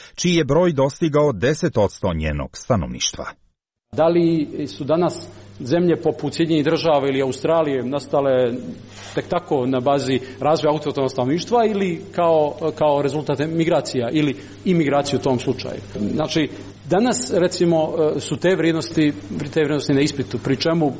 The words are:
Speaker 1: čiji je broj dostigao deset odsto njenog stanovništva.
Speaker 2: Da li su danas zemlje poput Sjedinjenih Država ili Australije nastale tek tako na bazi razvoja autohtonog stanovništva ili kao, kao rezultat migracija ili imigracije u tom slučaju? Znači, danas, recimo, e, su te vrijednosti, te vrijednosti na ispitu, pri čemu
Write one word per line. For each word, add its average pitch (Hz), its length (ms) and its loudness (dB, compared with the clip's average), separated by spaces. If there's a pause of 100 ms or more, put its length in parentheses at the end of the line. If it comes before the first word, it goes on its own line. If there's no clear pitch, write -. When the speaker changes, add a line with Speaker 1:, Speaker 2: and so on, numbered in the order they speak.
(140)
Speaker 1:
čiji 175 200 0
je 165 100 4
broj 165 280 4
dostigao 147 600 2
deset 139 440 0
odsto 98 380 0
njenog 76 380 -4
stanovništva. - 760 -4 (680)
Speaker 2:
Da 151 140 2
li 170 420 2 (180)
su - 180 -10
danas 156 440 0 (320)
zemlje 165 360 2
poput 147 380 -2
Sjedinjenih 160 300 2
Država 151 440 2
ili 135 140 0
Australije 139 640 0
nastale 139 480 0 (840)
tek - 140 -4
tako 156 380 0
na 131 140 0
bazi 131 400 2 (200)
razvoja 151 320 2
autohtonog 143 380 -2
stanovništva 165 560 0
ili 190 340 -2 (140)
kao, 160 420 2 (180)
kao 147 280 2
rezultat 143 360 -2
migracija 156 760 0
ili 147 240 2 (280)
imigracije 143 540 2
u 127 40 -8
tom 131 160 2
slučaju? 113 420 -6 (340)
Znači, 151 340 0 (420)
danas, 220 440 0
recimo, 170 600 2 (220)
e, 143 40 -4
su - 160 -4
te 180 200 2
vrijednosti, 160 560 2 (420)
te 160 60 2
vrijednosti 151 340 0
na 135 60 4
ispitu, 139 380 -2
pri 135 180 0
čemu 165 440 2